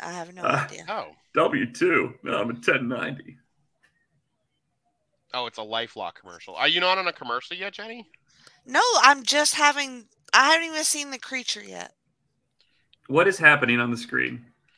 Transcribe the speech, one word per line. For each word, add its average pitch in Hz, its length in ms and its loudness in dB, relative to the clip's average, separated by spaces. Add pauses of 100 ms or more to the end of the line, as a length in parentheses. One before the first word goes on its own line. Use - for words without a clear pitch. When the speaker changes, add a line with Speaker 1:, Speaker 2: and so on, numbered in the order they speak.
Speaker 1:
I 170 100 -10
have 175 220 -12
no 180 100 -14
Speaker 2:
Uh, 139 260 0
Speaker 1:
idea. - 200 -16
Speaker 3:
Oh. 139 220 -10 (220)
Speaker 2:
W 147 380 0
two. 143 420 0 (100)
No, - 140 -4
I'm 117 120 -2
a 117 60 -6
ten 127 320 -2
ninety. 127 500 -8 (2000)
Speaker 3:
Oh, 123 140 -6
it's - 100 -16
a 113 40 -8
LifeLock 107 540 -8
commercial. 87 400 -20
Are 135 120 0
you 170 120 2
not 185 180 2
on 185 100 -2
a 170 60 -4
commercial 127 440 -8
yet, 196 160 -10
Jenny? 226 360 -16 (560)
Speaker 1:
No, 269 160 2 (200)
I'm 269 220 8
just 294 320 2
having, 285 500 0 (280)
I 269 200 8
haven't 330 160 2
even 311 140 -4
seen 294 280 -4
the 254 80 -12
creature 233 440 -10
yet. 185 300 -16 (1120)
Speaker 2:
What 160 200 4
is 185 100 0
happening 143 420 4
on 120 120 0
the 113 60 -4
screen? 123 480 -6 (320)